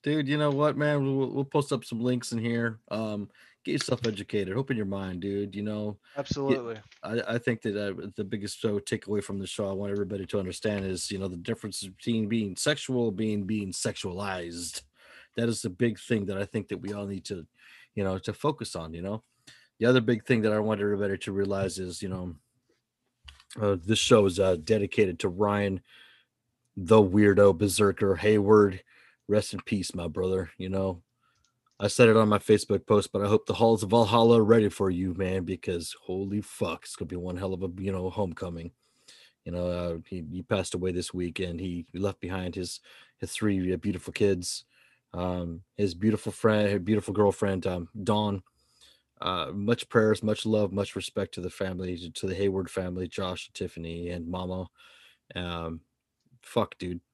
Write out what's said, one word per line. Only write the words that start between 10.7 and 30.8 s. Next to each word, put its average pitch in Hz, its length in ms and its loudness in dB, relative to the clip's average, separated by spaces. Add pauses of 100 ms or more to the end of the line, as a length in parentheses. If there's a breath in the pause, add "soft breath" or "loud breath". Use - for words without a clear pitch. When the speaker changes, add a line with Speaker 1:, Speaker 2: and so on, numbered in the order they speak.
Speaker 1:
is, 92 260 -6
you 101 60 -6
know, 95 100 -6
the 90 100 -8
difference 104 460 -8
between 107 460 -2
being 107 260 -2
sexual, 127 560 0
being, 104 340 -2
being 101 260 -4
sexualized. 90 1120 -6 (520 loud breath)
That 117 140 0
is 110 120 -4
the 107 80 -4
big 110 300 0
thing 107 280 0
that 98 100 -4
I 101 80 -2
think 104 240 -6
that 98 100 -4
we 101 140 -8
all 101 140 -6
need 98 180 -8
to, 87 200 -8 (500 loud breath)
you 101 80 -2
know, 95 160 0
to - 140 -6
focus - 420 -4
on, 82 180 -8
you 85 80 -10
know? 101 220 -6 (560 loud breath)
The 110 60 2
other 127 160 8
big 113 240 0
thing 120 180 4
that 107 100 4
I 107 60 2
want 107 220 0
everybody 101 380 0
to - 120 -8
realize 98 460 -2
is, 90 240 -8
you 95 80 -6
know, 90 260 -6 (1300)
uh, 101 220 2
this 107 160 2
show 107 260 8
is, 92 140 0
uh, 95 240 4
dedicated 101 560 2
to 101 100 -2
Ryan, 101 520 0 (920 soft breath)
the 101 260 8
weirdo 98 560 8
berserker 98 600 2
Hayward. 104 680 6 (440 soft breath)
Rest 104 260 0
in 95 80 -8
peace, - 320 -4
my 85 140 -6
brother, 92 500 -2
you 92 120 -8
know? 95 320 -2 (800)